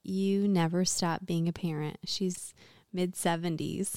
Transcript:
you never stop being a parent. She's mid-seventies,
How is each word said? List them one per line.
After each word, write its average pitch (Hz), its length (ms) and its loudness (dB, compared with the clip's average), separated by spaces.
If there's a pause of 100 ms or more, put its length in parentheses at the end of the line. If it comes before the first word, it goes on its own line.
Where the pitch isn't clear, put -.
you 196 460 2
never 175 340 4
stop 175 420 0
being 170 220 0
a 170 60 0
parent. 151 500 -4
She's - 500 -4 (400)
mid-seventies, 175 1040 -2